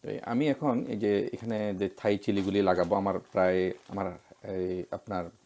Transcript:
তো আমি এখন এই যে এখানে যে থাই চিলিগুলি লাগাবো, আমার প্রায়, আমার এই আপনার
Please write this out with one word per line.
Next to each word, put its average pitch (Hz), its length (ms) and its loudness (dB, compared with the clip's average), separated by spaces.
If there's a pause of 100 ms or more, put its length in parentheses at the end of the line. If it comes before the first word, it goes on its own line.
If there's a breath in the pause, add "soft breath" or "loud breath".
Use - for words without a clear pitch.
তো - 60 -10 (140)
আমি 127 260 0
এখন 135 400 0
এই 104 100 -4
যে 104 340 2
এখানে 107 420 -4
যে 95 220 -2
থাই 104 220 2
চিলিগুলি 98 440 2
লাগাবো, 92 340 4
আমার 95 220 0
প্রায়, 92 540 2 (160)
আমার 92 300 -6 (240)
এই 92 480 -4
আপনার 95 340 -6 (220)